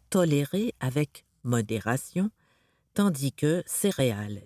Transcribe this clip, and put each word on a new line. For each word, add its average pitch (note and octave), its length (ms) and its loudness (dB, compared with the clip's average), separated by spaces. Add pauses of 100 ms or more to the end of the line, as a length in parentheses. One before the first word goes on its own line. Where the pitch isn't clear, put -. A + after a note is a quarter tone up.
tolérés F3 720 2
avec C3+ 460 -4 (180)
modération, A#2+ 840 -2 (640)
tandis C#3+ 380 2
que D#3+ 340 0
céréales, G#2 800 -2